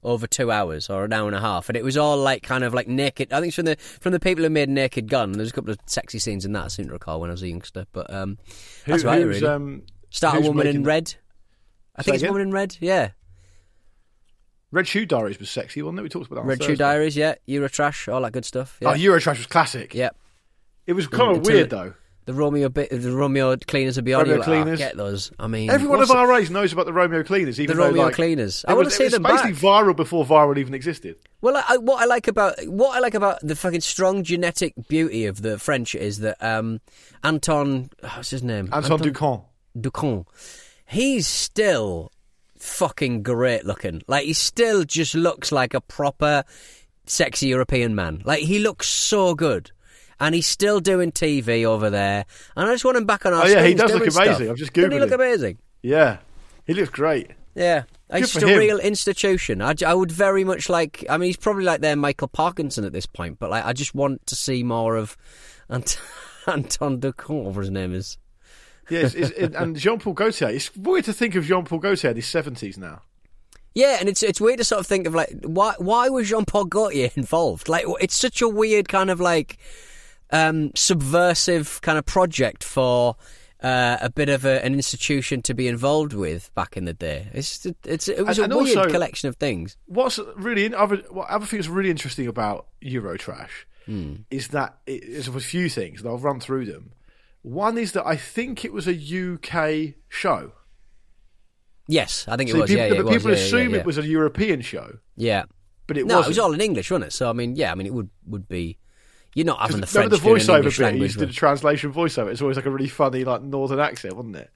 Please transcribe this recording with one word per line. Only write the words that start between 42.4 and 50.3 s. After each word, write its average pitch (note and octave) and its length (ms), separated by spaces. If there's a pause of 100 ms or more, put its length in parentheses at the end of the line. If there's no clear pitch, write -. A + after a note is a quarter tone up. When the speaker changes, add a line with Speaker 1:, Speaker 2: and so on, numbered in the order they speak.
Speaker 1:
fucking B2+ 680
great A#2+ 420
looking. F#2 420
Like, C#3+ 180
he D3+ 60
still G#3 540
just D#3 300
looks E3 360
like B2+ 220
a C3 80
proper D3 640 (600)
sexy - 420
European B2+ 460
man. F2 300
Like, D3+ 200
he F#3+ 160
looks G#3 280
so F#3 480
good. C#3+ 360 (480)
And D#3 140